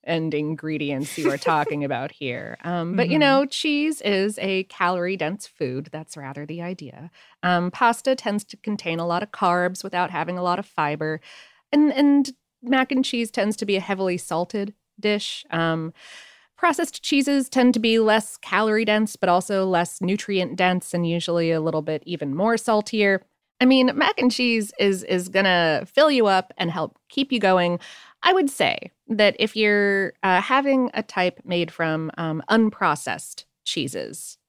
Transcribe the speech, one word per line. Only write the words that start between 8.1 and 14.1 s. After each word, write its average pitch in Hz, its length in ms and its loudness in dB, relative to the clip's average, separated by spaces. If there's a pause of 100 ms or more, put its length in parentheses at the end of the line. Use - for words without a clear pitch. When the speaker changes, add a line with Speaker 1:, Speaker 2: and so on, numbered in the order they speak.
Speaker 1:
tends 208 280 -4
to - 120 -20
contain 170 440 -6
a 170 60 -4
lot 175 160 0
of 208 100 -10
carbs 180 520 0
without 180 260 -2
having 175 280 -4
a 180 40 -4
lot 180 160 0
of 202 60 -8
fiber. 156 560 -4 (500)
And, 294 220 4
and 285 400 4 (300)
mac 262 280 0
and 262 140 0
cheese 233 260 -4
tends 208 280 0
to 214 80 -4
be 202 100 2
a 190 40 0
heavily 185 360 -2